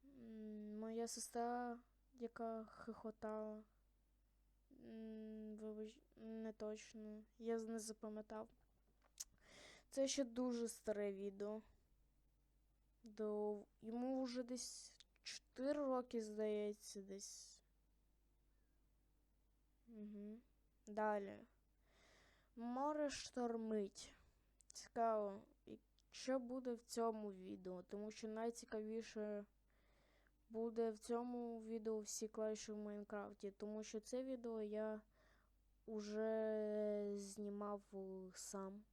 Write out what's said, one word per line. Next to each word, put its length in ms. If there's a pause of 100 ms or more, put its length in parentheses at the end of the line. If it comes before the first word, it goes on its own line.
м, 760
моя 280
сестра, 720 (340)
яка 520
хихотала. 960 (1080)
М, 840
вибач, 380 (220)
не 380
точно, 720 (160)
я 200
з-, 100
не 100
запам'ятав. 720 (1400)
Це 180
ще 160
дуже 440
старе 440
відео. 500 (1400)
До, 560 (220)
йому 420
вже 200
десь 500 (300)
чотири 600
роки, 360
здається, 800
десь. 600 (2250)
Угу. 520 (480)
Далі. 520 (1160)
Море 540
штормить. 1040 (540)
Цікаво, 760 (240)
і 140 (320)
що 280
буде 340
в 100
цьому 480
відео, 520
тому 280
що 160
найцікавіше 1160 (1040)
буде 420
в 60
цьому 640
відео 380
всі 280
клавіші 440
в 60
Майнкрафті, 720
тому 320
що 160
це 240
відео 380
я 400 (840)
уже 1300
знімав 640 (540)
сам. 580